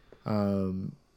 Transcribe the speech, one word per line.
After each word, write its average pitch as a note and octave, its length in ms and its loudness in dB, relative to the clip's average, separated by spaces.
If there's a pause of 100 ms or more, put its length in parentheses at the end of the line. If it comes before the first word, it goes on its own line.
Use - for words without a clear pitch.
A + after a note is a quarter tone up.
(240)
um, G2 680 0 (240)